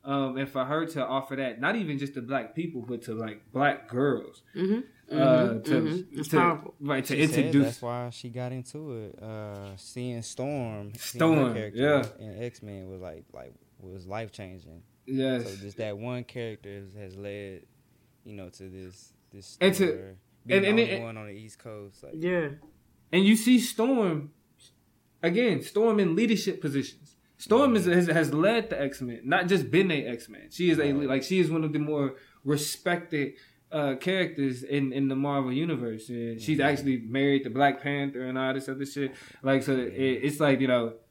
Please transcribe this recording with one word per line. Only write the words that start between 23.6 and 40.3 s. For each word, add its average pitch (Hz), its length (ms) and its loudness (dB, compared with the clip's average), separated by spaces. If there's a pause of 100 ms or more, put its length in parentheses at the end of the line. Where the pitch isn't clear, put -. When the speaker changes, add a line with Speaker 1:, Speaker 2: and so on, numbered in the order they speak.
Speaker 1:
again, 180 400 2
Storm 214 380 2
in 170 140 4
leadership 208 480 2
positions. - 540 -4 (220)
Storm 247 360 4
is, 180 120 4
Speaker 3:
Mm-hmm. 175 80 4
Speaker 1:
has, 175 140 6
has 151 260 4
led 220 360 4
the - 100 -4
X-Men, 127 440 -6
not 175 240 2
just 151 220 2
been 180 200 6
a 143 160 0
X-Men. - 440 -10
She 175 200 2
is 156 80 6
a, 143 140 4
Speaker 3:
Right. 139 160 0
Speaker 1:
like, 131 160 2
she 185 160 2
is 156 100 4
one 160 140 2
of 151 80 0
the 151 60 0
more 147 360 0 (300)
respected, 147 880 -2 (400)
uh, 143 240 0
characters 139 680 0
in, 139 280 0
in 139 160 0
the 135 80 0
Marvel 139 360 0
universe. 127 580 -2
And 117 300 -6
she's 151 180 0
Speaker 3:
Mm-hmm. 139 100 4
Speaker 1:
actually 135 300 0
married 135 460 2
to 127 60 -6
Black 139 320 2
Panther 143 440 -4
and 127 100 -6
all 131 160 0
this 135 160 -4
other 135 160 -6
shit. 139 280 -6 (300)
Like, 135 200 4
so 135 100 0
it, 127 220 0
Speaker 3:
Mm-hmm. 131 320 0
Speaker 1:
it's 147 140 -2